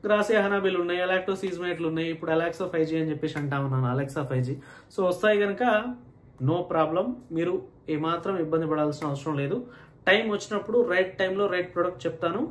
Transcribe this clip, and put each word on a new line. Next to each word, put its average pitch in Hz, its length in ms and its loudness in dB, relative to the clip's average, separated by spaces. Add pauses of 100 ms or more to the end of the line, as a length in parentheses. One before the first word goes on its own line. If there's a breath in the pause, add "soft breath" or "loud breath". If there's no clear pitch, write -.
గ్రాసియా 208 400 4
హనాబిలు 190 380 2
ఉన్నాయి, 175 220 0
అలాక్టోసిజమేట్లు 185 840 -2
ఉన్నాయి, 165 220 -2
ఇప్పుడు 165 220 -4
Alexa 170 360 0
ఫైవ్ 160 180 2
జీ 160 120 -2
అని 160 100 0
చెప్పేసి 151 300 -4
అంటా 143 240 -2
ఉన్నాను, 131 280 2
Alexa 139 360 -2
ఫైవ్ 127 180 0
జీ. 139 80 -4 (400 loud breath)
So - 40 -4 (100)
వస్తాయి 202 340 4
కనుక 196 200 0 (840)
no 170 80 2 (140)
problem, 165 360 2 (300)
మీరు 170 160 0 (420)
ఏమాత్రం 170 500 -2
ఇబ్బంది 160 260 0
పడాల్సిన 151 400 0
అవసరం 143 300 -4
లేదు. 160 180 -2 (500 loud breath)
టైమ్ 220 260 4
వచ్చినప్పుడు 214 440 -2 (140)
రైట్ 185 280 2
టైంలో 190 340 0
రైట్ 180 200 -4
ప్రోడక్ట్ 175 320 -2
చెప్తాను. 170 440 -2